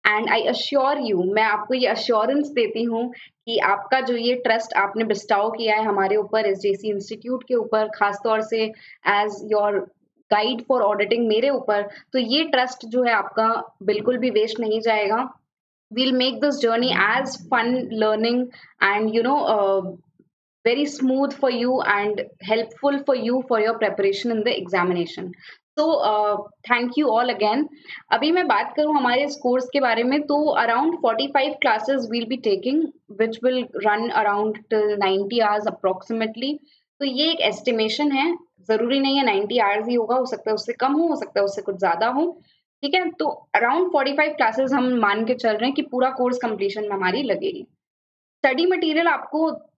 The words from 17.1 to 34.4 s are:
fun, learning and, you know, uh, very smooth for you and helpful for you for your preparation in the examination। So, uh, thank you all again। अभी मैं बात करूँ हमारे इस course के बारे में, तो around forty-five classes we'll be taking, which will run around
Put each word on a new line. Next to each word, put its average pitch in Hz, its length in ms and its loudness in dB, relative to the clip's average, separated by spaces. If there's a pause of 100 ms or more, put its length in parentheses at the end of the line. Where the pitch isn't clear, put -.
fun, 233 160 2 (260)
learning 220 460 2 (480)
and, 214 300 0
you 233 100 4
know, 277 100 2 (140)
uh, 196 420 0 (720)
very 254 200 2
smooth 269 580 0
for 269 80 4
you 240 320 0
and 202 400 -2 (200)
helpful 226 600 0
for 277 100 2
you 240 320 0
for 226 180 2
your 220 180 2
preparation 196 500 0
in 220 100 0
the 233 200 0
examination। 180 640 -2 (500)
So, 302 80 2 (220)
uh, 214 300 0 (300)
thank 247 320 0
you 269 120 2
all 240 220 2
again। 214 280 0 (500)
अभी 302 200 2
मैं 359 160 2
बात 220 280 0
करूँ 302 200 2
हमारे 254 280 2
इस 285 180 -6
course 254 300 0
के 277 80 0
बारे 233 220 2
में, 269 200 0
तो 294 180 0 (240)
around 277 420 0
forty-five 269 480 0 (100)
classes 233 500 0
we'll 233 200 -4
be 247 140 -6
taking, 220 340 0 (400)
which 226 240 -2
will 254 160 0 (240)
run 214 240 0 (140)
around 208 360 0 (120)